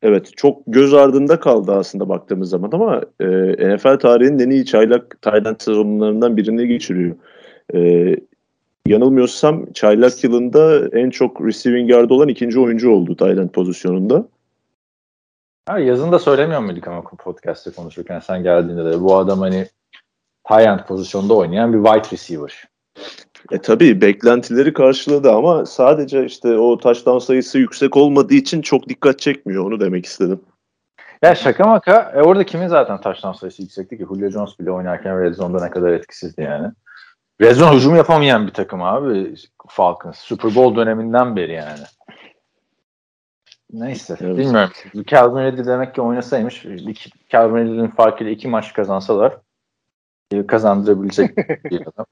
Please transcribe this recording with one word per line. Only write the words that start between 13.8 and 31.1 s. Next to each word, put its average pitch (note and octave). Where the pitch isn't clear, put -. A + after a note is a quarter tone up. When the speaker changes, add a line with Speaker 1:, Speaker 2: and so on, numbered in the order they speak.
Speaker 2:
Abi F#3
yazın B2+
da F3
söylemiyor D3
muyduk F2+
ama E2+
podcast'te -
konuşurken E2+
sen F#2
geldiğinde E2+
de E2
bu F#2+
adam F#2+
hani F#2+
tight A2
end G2
pozisyonda G2
oynayan G#2
bir G#2+
wide A2
receiver. D#2
Speaker 1:
E, -
tabii A2+
beklentileri A#2+
karşıladı C#3
ama D3
sadece C3+
işte A#2+
o A#2
touchdown B2
sayısı C3
yüksek C3+
olmadığı C#3
için C#3+
çok -
dikkat C3+
çekmiyor. G2
Onu G#2
demek F#2
istedim. F#2